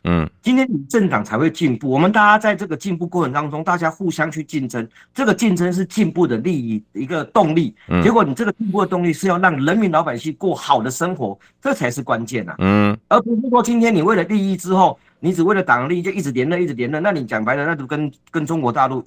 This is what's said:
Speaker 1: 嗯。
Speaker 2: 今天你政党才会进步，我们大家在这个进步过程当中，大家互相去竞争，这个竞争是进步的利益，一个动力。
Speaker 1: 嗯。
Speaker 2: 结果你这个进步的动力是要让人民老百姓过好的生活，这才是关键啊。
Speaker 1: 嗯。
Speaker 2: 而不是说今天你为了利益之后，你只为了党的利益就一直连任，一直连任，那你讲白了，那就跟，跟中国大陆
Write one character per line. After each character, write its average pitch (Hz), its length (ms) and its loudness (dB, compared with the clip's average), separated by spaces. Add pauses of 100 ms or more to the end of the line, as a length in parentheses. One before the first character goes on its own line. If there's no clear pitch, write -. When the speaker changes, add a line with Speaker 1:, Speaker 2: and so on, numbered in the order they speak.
Speaker 1:
嗯。 82 260 0 (140)
Speaker 2:
今 254 120 2
天 262 160 4
你 165 60 -2 (100)
政 202 220 2
党 107 160 0
才 107 120 -4
会 156 120 2
进 143 280 0
步， 139 120 -4
我 131 80 2
们 180 140 4
大 214 120 4
家 208 140 6
在 214 180 0
这 196 120 -6
个 160 100 -6
进 190 180 -6
步 175 100 -6
过 170 200 0
程 127 80 -2
当 147 160 -2
中， 151 140 -6
大 175 120 0
家 170 140 -2
互 170 220 -4
相 156 200 -2
去 156 120 -6
竞 135 260 -4
争， 117 180 -6 (260)
这 262 120 -4
个 208 80 4
竞 208 220 2
争 175 180 0
是 185 100 -2
进 180 280 0
步 180 160 2
的 120 100 -2
利 160 180 -2
益， 113 280 -4 (100)
一 123 140 -8
个 156 180 -4
动 165 300 2
力。 170 200 0 (120)
Speaker 1:
嗯。 175 160 2
Speaker 2:
结 233 80 6
果 226 120 4
你 277 100 0
这 240 120 -2
个 - 80 0
进 214 180 -4
步 196 100 0
的 185 60 2
动 180 160 -2
力 170 80 2
是 180 160 -2
要 180 120 2
让 180 160 2 (100)
人 170 100 2
民 214 140 2
老 160 140 2
百 135 120 -4
姓 151 200 -6
过 180 180 -2
好 131 300 0
的 127 80 -4
生 180 240 -4
活， 107 220 -6 (220)
这 277 140 0
才 120 160 -2
是 120 140 -6
关 117 200 -2
键 131 240 -6
啊。 - 120 -12
Speaker 1:
嗯。 104 360 2 (120)
Speaker 2:
而 220 140 4
不 233 140 -2
是 247 140 -2
说 240 140 4
今 240 160 0
天 226 140 4
你 156 100 2
为 214 120 2
了 170 100 2
利 196 260 0
益 190 40 -2
之 175 160 -6
后， 185 280 2 (200)
你 180 140 0
只 165 80 0
为 196 140 2
了 185 80 0
党 123 180 2
的 135 60 -2
利 175 100 -2
益 175 60 -2
就 190 80 -4
一 190 100 -4
直 143 100 -4
连 127 160 0
任， 175 140 0
一 175 60 0
直 143 60 -6
连 120 180 -4
任， 151 100 -2
那 202 100 2
你 143 140 -2
讲 110 180 -4
白 123 120 0
了， 143 100 -2
那 165 100 -2
就 135 120 -8
跟， 147 240 -4 (180)
跟 156 160 -2
中 165 160 -2
国 120 100 0
大 131 160 2
陆 127 200 -4